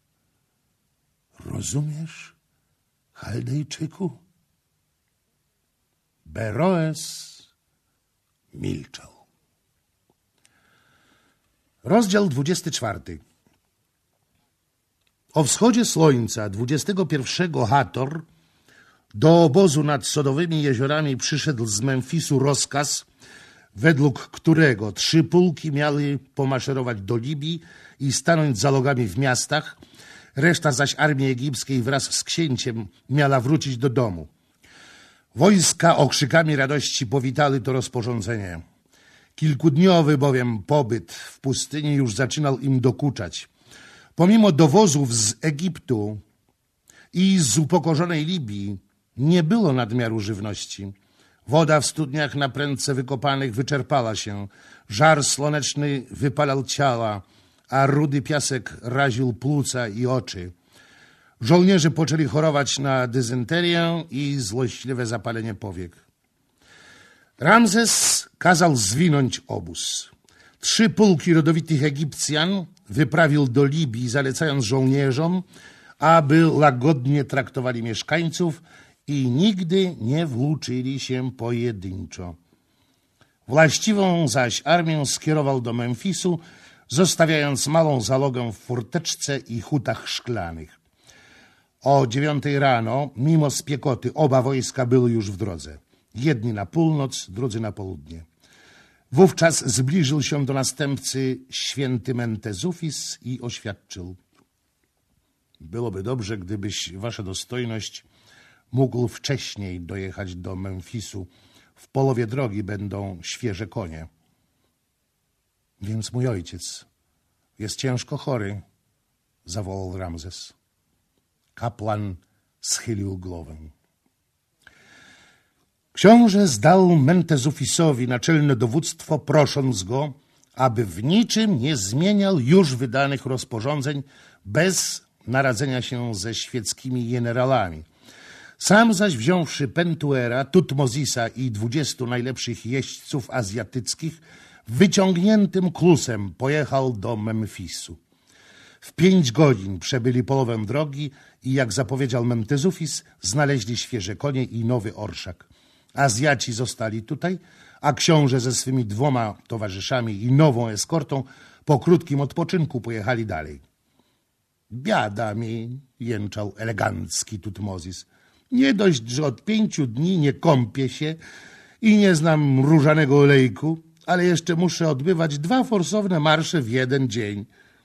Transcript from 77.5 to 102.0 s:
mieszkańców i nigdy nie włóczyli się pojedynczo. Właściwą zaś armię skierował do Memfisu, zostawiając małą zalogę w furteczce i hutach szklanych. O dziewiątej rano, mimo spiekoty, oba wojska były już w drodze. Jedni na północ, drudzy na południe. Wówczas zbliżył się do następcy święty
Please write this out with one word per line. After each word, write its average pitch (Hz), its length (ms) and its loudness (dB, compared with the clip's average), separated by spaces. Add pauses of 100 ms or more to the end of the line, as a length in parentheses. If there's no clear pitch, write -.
mieszkańców 156 800 -4 (440)
i 139 240 -2
nigdy 180 680 0
nie 147 260 -2
włóczyli 127 720 -4
się 127 320 -6
pojedynczo. 95 1000 -6 (1160)
Właściwą 170 800 4
zaś 120 360 -2
armię 160 420 0
skierował 139 540 0
do 117 120 -6
Memfisu, 139 680 -2 (500)
zostawiając 151 760 2
małą 151 340 2
zalogę 127 520 -2
w 101 60 -14
furteczce 135 800 -6
i 117 220 -8
hutach 113 480 -4
szklanych. 82 720 -10 (1000)
O 135 260 4
dziewiątej 143 520 -2
rano, 131 580 0
mimo 151 340 4
spiekoty, 127 640 -4
oba 135 280 4
wojska 131 440 -2
były 123 240 4
już 110 200 -2
w 98 60 -10
drodze. 80 420 -10 (360)
Jedni 120 380 -2
na 101 140 -4
północ, 151 640 -2
drudzy 113 300 -6
na 110 120 -6
południe. 82 520 -12 (880)
Wówczas 165 560 4
zbliżył 135 540 0
się 143 240 -2
do 139 60 -2
następcy 135 880 -4 (100)
święty 127 640 -4